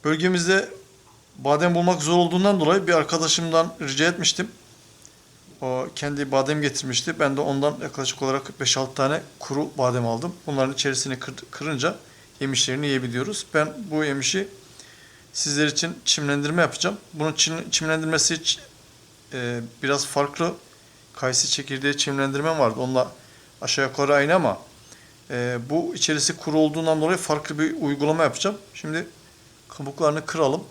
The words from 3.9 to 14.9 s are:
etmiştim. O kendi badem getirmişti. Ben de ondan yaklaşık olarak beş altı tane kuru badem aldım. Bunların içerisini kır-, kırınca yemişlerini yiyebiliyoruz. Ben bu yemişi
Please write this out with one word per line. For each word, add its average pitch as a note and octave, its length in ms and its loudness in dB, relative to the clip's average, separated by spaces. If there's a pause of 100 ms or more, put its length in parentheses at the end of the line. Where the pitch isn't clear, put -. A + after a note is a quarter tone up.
etmiştim. F3+ 400 0 (1120)
O C3 260 -4 (100)
kendi C#3+ 360 -4
badem C#3 300 2
getirmişti. C3+ 580 -2
Ben C#3 160 2
de C#3 40 -2
ondan C#3+ 420 0
yaklaşık C3+ 400 -6
olarak C3 380 -2
beş C3+ 160 2
altı C3 180 -4
tane C#3+ 280 0 (160)
kuru C#3+ 300 -4 (100)
badem B2 280 2
aldım. A#2 280 -4 (120)
Bunların C3+ 280 0
içerisini C3 440 -2
kır-, - 320 -12
kırınca C#3+ 460 -4 (440)
yemişlerini C3+ 460 -2
yiyebiliyoruz. C3 680 -4
Ben D3+ 180 2 (180)
bu D#3 140 0
yemişi D3 440 -2 (840)